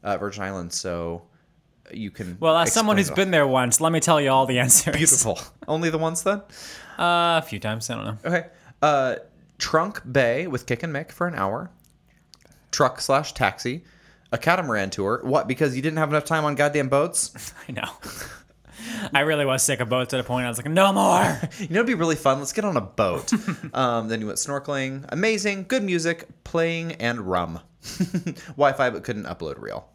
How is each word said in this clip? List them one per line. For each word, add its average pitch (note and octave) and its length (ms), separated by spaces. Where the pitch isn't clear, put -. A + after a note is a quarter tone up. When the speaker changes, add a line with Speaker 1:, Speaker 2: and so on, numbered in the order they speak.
Speaker 1:
uh, G2+ 140
Virgin G2 260
Islands, F#2+ 360
so F2 440
you G#2+ 180
can F2+ 300
Speaker 2:
Well, D#3+ 160
as E3 160
someone G#3+ 260
Speaker 1:
explain - 0
Speaker 2:
who's F3+ 100
Speaker 1:
it - 40
all. - 40
Speaker 2:
been F#3+ 140
there D3+ 160
once, B2+ 340
let D#3+ 120
me E3 80
tell D#3 200
you C#3 100
all C3+ 160
the B2 120
answers. - 380
Speaker 1:
Beautiful. D3 420
Only D#3+ 240
the D#3+ 80
once, D#3+ 240
then? G3+ 160
Speaker 2:
Uh, E3+ 400
a D#3 80
few G#2 120
times. A2 320
I A#2+ 60
don't G#2+ 80
know. G#2+ 200
Speaker 1:
Okay. E3+ 220
Uh, C3+ 360
Trunk F3 420
Bay B2+ 360
with C3 200
Kick - 160
and E3 120
Mick C#3+ 180
for F3 140
an F3 80
hour. G#2+ 360
Truck - 300
slash C#3+ 340
taxi. B2 500
A A#2+ 60
catamaran B2+ 520
tour. G#2 340
What? C3 240
Because C3 280
you C3 60
didn't D#3 160
have D#3 120
enough D3 140
time D#3 200
on D3 100
goddamn D3 340
boats? - 720
Speaker 2:
<laughs> - 80
I - 40
know. - 160
I C#3+ 80
really D3 240
was C3 180
sick C3 180
of A#2+ 80
boats B2+ 260
at C3 60
a A#2+ 40
point. B2 220
I - 20
was A#2 100
like, C3 120
"No F#3+ 220
more." F#3 480
Speaker 1:
<laughs> - 80
You G3 120
know, E3+ 100
it'd A#3 60
be B3 80
really E3 200
fun. C3+ 240
Let's C#3+ 140
get G#3 120
on G3 120
a A#2+ 40
boat. F#2+ 520
Speaker 2:
<laughs> - 220
Speaker 1:
Um, A#2 340
then A2+ 120
you G#2+ 60
went G#2 120
snorkeling. C3+ 680
Amazing. G3 600
Good C4 140
music. E3+ 440
Playing E3 480
and A#2 280
rum. F2 400
<laughs> - 160
Wi-Fi, C3+ 340
but G2+ 140
couldn't G#2 200
upload D#2 360
reel. G1+ 340